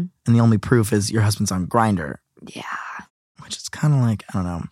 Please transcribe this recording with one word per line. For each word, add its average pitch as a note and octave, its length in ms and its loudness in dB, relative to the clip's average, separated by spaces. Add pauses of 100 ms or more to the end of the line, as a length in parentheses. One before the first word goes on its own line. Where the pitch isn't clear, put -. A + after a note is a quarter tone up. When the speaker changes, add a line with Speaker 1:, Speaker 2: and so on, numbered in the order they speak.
(260)
Speaker 1:
and A#2 100 4
the A#2 40 6
only A2+ 180 6
proof A2 340 2
is G2+ 200 0
your A2 100 2
husband's G#2 300 0
on F2+ 160 -2
Grindr. G2+ 480 0 (320)
Speaker 2:
Yeah. - 160 -14 (800)
Speaker 1:
Which - 140 -12
is - 120 -14
kinda D3 280 0
like, A2+ 320 0
I - 40 -10
don't F#2+ 120 -2
know. F2 260 -6